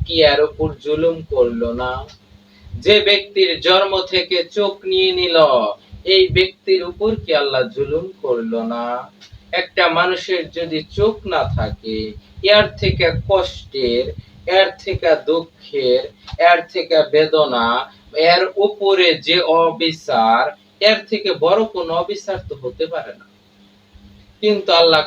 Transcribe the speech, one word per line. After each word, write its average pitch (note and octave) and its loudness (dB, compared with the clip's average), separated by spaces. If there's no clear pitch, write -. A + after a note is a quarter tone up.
কি E3 0
এর C#3+ 4
উপর D3+ -2
জুলুম D#3+ -2
করলো A#2 0
না? - -6
যে G3+ 4
ব্যক্তির G3 0
জন্ম F#3+ 2
থেকে F3+ -2
চোখ G3+ -4
নিয়ে F#3+ 0
নিল, F3+ 0
এই F#3+ 4
ব্যক্তির F#3 -2
উপর G#3 -4
কি D#3+ -4
আল্লাহ C#3 0
জুলুম C#3+ -6
করলো A#2 -4
না? A#2 -8
একটা F3+ -2
মানুষের F3 -2
যদি D#3+ -6
চোখ G#3+ -4
না E3+ -2
থাকে, G#2+ -6
এর G#3 4
থেকে F#3 0
কষ্টের, C3+ -2
এর F#3+ 4
থেকে E3+ 0
দুঃখের, C#3+ -2
এর E3+ 6
থেকে D#3+ 0
বেদনা, C3 2
এর F3 4
উপরে G3 2
যে E3 0
অবিচার, D#3+ 0
এর G#3 4
থেকে G3+ -2
বড় F3+ 2
কোন E3 -6
অবিচার F3+ -6
তো D3 -10
হতে C#3 -6
পারে D3+ -10
না। - -20
কিন্তু G3+ 0
আল্লাহ E3 4